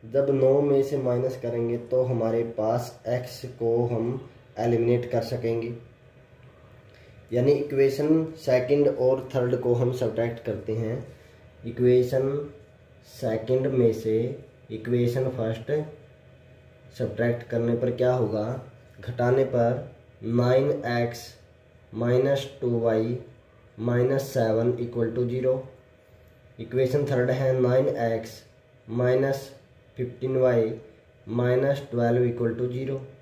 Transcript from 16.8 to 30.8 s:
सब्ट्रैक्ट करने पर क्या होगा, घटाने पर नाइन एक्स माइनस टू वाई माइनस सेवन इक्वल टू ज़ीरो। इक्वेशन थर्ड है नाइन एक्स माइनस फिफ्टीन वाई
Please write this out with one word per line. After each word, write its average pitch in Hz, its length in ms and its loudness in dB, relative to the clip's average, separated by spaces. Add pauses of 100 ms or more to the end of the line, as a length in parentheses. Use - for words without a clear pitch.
सब्ट्रैक्ट 120 500 -2
करने 117 280 0
पर 120 160 0
क्या 127 200 2
होगा, 110 320 0 (560)
घटाने 127 460 2
पर 120 480 0 (280)
नाइन 131 480 2 (220)
एक्स 117 340 -2 (680)
माइनस 123 560 0 (120)
टू 120 200 0
वाई 113 380 0 (600)
माइनस 123 520 2
सेवन 113 500 2
इक्वल 117 320 -2
टू 123 140 -2
ज़ीरो। 127 360 0 (960)
इक्वेशन 127 480 0
थर्ड 123 260 0
है 131 280 0
नाइन 127 280 4
एक्स 113 540 -4 (440)
माइनस 127 640 0 (460)
फिफ्टीन 131 400 -4
वाई 117 360 4 (540)